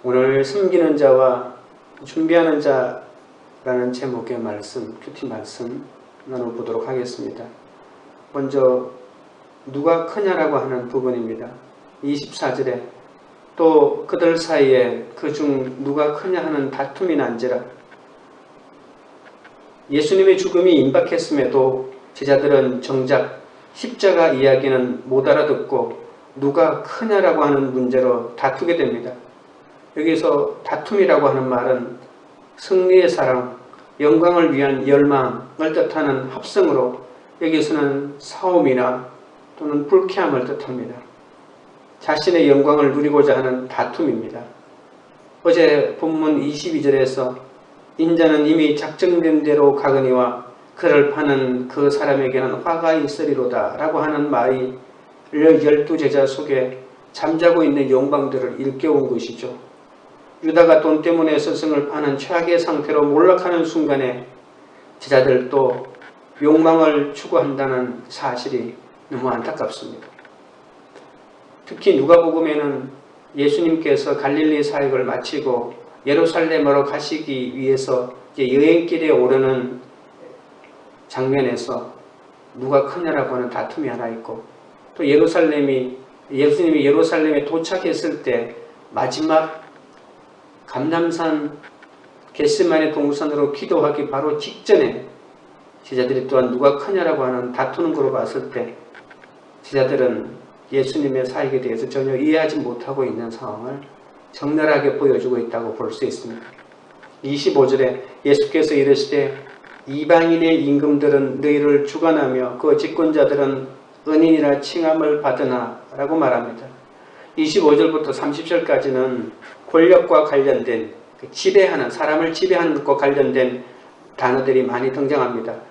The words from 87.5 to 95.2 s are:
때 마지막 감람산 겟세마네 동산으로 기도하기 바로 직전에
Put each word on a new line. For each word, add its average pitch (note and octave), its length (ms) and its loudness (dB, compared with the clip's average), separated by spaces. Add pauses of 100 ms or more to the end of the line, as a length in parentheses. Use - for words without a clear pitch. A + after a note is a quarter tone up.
때 A2+ 320 -4 (360)
마지막 D#3+ 720 -2 (1040)
감람산 D#3+ 880 -2 (760)
겟세마네 D#3 580 0
동산으로 D3 600 -2
기도하기 D3 580 -2
바로 D3 280 -4
직전에 - 680 0 (800)